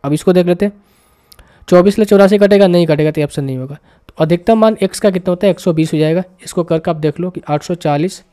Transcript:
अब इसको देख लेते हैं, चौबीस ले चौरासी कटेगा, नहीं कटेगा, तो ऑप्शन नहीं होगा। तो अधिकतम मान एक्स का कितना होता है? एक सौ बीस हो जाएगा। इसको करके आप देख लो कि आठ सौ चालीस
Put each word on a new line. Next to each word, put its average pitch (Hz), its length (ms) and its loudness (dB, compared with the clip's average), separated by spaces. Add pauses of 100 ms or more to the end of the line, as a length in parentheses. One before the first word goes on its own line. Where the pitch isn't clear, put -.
अब 143 100 -4
इसको 180 200 0
देख 180 120 2
लेते 175 200 -2
हैं, 202 80 -6 (920)
चौबीस 185 320 4
ले 214 60 2
चौरासी 202 320 4
कटेगा, 202 300 4
नहीं 175 200 2
कटेगा, 151 240 0
तो 151 100 -4
ऑप्शन 143 220 -6
नहीं 131 140 -6
होगा। 139 200 -12 (300)
तो - 100 -20
अधिकतम 175 400 0
मान 220 260 2
एक्स - 160 -6
का 208 100 2
कितना 180 220 -4
होता 180 160 0
है? 190 40 4
एक 165 80 -4
सौ 175 140 -2
बीस 156 200 -2
हो 160 40 -2
जाएगा। 160 260 0 (200)
इसको - 200 -6
करके 165 280 -4
आप 165 40 -4
देख 151 240 -4
लो 180 100 -6
कि 175 180 -12
आठ 147 160 -4
सौ 175 120 -6
चालीस 156 560 -4